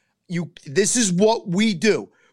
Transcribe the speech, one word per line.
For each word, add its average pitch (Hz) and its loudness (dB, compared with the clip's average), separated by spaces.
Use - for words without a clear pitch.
You, 170 -8
this 180 0
is 220 0
what 214 2
we 208 0
do. 156 0